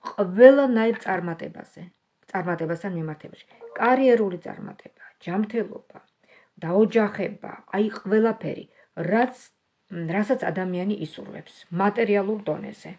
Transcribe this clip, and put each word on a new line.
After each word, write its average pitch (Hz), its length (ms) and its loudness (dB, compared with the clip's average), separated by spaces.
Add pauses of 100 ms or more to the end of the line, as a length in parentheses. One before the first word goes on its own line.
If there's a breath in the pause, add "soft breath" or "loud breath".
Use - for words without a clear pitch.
ყველანაირ 226 920 6
წარმატებაზე, 170 840 -8 (460)
წარმატებასთან 170 640 -6
მიმართებაში. 160 520 -10 (260 soft breath)
კარიერული 233 680 2
წარმატება, - 640 -16 (140)
ჯანმრთელობა, 208 840 -6 (580 soft breath)
დაოჯახება, 202 920 0 (160)
აი, 208 220 0
ყველაფერი, 214 760 -2 (320 soft breath)
რაც, 220 380 0 (720)
რასაც 208 340 0
ადამიანი 185 560 -4
ისურვებს, - 560 -14 (140)
მატერიალურ 202 760 0
დონეზე. - 580 -10